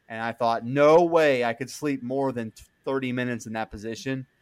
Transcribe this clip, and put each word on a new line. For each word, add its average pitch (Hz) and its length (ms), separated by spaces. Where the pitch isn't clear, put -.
and 113 120
I 113 120
thought, 117 340
"No 147 380
way 151 400
I 117 100
could 120 160
sleep 139 320
more 135 280
than 117 220
thirty 135 260
minutes 123 360
in 110 80
that 110 160
position, 113 560